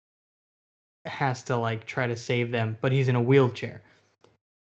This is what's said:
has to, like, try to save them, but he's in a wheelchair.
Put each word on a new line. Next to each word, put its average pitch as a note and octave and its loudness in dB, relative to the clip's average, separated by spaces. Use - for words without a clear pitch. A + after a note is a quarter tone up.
has C3+ -4
to, B2+ -2
like, A2+ -2
try C3 -2
to A#2 -2
save A#2+ -2
them, A2+ -2
but C3 0
he's C3 2
in B2 2
a A#2+ 4
wheelchair. B2+ 2